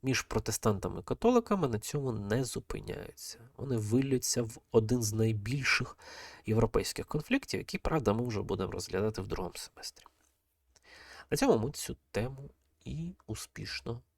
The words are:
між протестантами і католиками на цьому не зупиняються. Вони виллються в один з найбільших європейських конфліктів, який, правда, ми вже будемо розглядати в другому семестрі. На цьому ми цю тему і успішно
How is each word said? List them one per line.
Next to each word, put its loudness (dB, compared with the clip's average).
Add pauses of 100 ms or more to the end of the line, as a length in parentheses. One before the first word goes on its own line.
між 0
протестантами 0
і -12
католиками 2
на 0
цьому -2
не 0
зупиняються. -8 (180)
Вони -2
виллються 2
в -6 (140)
один 4
з 0
найбільших 0 (480)
європейських 2
конфліктів, 0
який, -6
правда, 4
ми 2
вже -2
будемо -2
розглядати -2
в -6
другому -4
семестрі. -14 (1300)
На 0
цьому 6
ми -2
цю -8 (140)
тему -4 (360)
і -8 (120)
успішно -8 (160)